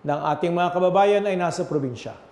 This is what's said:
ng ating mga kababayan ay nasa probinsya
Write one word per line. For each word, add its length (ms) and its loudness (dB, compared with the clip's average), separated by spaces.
ng 200 -4
ating 160 -2
mga 240 0
kababayan 560 2
ay 80 -2
nasa 320 -2
probinsya 480 -6